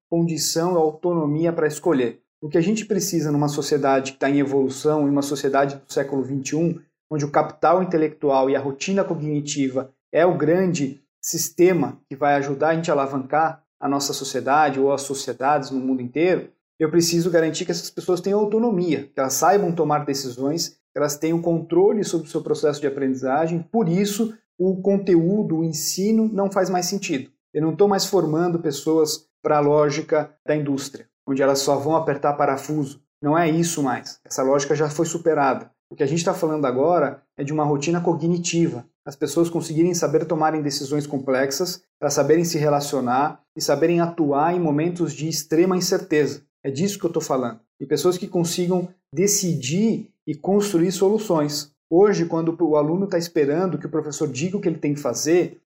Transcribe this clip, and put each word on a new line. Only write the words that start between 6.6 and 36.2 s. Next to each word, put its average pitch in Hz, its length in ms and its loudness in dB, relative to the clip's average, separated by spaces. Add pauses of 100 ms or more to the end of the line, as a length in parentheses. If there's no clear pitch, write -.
onde 147 140 -4
o 147 60 -6
capital 160 520 2
intelectual 151 680 0
e 139 60 2
a 131 40 0
rotina 160 440 -2
cognitiva 147 880 -4 (200)
é 160 140 4
o 170 120 4
grande 165 640 0 (200)
sistema - 880 0
que 139 80 -12
vai 143 200 2
ajudar 143 340 0
a 160 60 2
gente 165 140 -4
a 156 40 2
alavancar 139 680 -2 (160)
a 139 100 -4
nossa 143 240 -2
sociedade 139 680 0
ou 139 140 4
as 135 80 -2
sociedades 135 680 -2
no 131 80 -4
mundo 131 220 -2
inteiro, 156 480 0 (300)
eu 156 100 0
preciso 170 400 2
garantir 165 360 2
que 180 60 -4
essas - 180 -8
pessoas 175 320 -2
tenham 196 180 0
autonomia, 202 720 0
que 139 60 -4
elas 131 140 0
saibam 180 380 4
tomar 147 340 0
decisões, 139 640 -4
que - 280 -16
elas 147 200 -2
tenham 165 240 0
controle 175 640 2
sobre 165 240 -4
o - 20 -20
seu 156 120 -4
processo 151 380 0
de 147 80 -2
aprendizagem. 139 840 -2
Por 214 180 0
isso, 202 440 0 (240)
o 185 240 0
conteúdo, 190 760 2
o 165 60 0
ensino 214 680 0
não 196 180 0
faz 190 200 0
mais 180 160 0
sentido. 175 440 -4 (240)
Eu 151 80 -2
não 156 140 0
tô 202 120 4
mais 196 180 2
formando 170 540 2
pessoas 156 680 0 (160)
pra 151 180 2
lógica 147 720 2 (140)
da 151 100 0
indústria, 139 520 -4 (200)
onde 135 140 0
elas 139 180 4
só 139 180 2
vão 151 180 0
apertar 151 380 0
parafuso. 143 680 -4 (200)
Não 147 160 2
é 170 120 2
isso 165 340 0
mais. 120 420 -6
Essa - 180 -4
lógica 143 320 2
já 151 140 0
foi 165 160 -2
superada. 147 640 0 (200)
O - 40 -20
que - 80 -2
a 135 40 2
gente 170 160 0